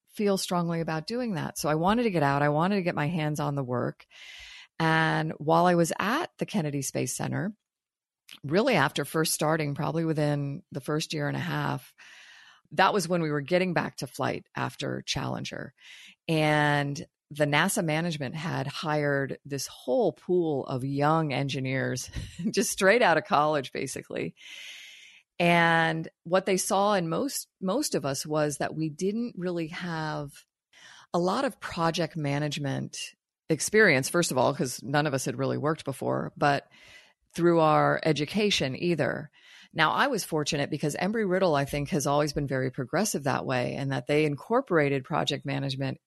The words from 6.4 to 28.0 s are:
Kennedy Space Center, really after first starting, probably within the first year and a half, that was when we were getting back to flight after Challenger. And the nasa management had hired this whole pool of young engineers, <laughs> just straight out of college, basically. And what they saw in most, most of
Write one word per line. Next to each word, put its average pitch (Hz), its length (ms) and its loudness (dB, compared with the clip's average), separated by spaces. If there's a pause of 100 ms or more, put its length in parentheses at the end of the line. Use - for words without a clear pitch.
Kennedy 147 360 -2
Space 131 340 -4
Center, 139 380 -2 (880)
really 202 320 2
after 143 300 2
first 160 280 -2
starting, 151 420 0
probably 156 300 -2
within 147 680 -2
the 139 100 -8
first 156 320 -4
year 147 140 -4
and 139 100 -4
a 135 40 -4
half, 143 520 -4 (800)
that 180 200 4
was 175 140 0
when 175 140 2
we 151 100 0
were 147 100 0
getting 180 320 0
back 151 240 -2
to 139 100 -8
flight - 380 -4 (100)
after 131 500 -6
Challenger. 131 680 -6 (540)
And 147 800 2 (240)
the 147 160 0
nasa 165 380 2
management 156 520 -2
had 139 320 -4
hired 143 800 -2
this 139 220 -8
whole 247 460 0
pool 160 520 0
of 131 180 -4
young 143 500 2
engineers, 131 760 -2 (200)
<laughs> 180 220 -6
just - 200 0
straight 208 300 4
out 170 160 6
of 147 80 -2
college, 151 460 2
basically. - 640 -8 (1040)
And 165 680 4 (160)
what 180 220 2
they 190 120 2
saw 202 360 2
in 170 160 2
most, 214 380 -2 (140)
most 202 340 0
of 143 100 -2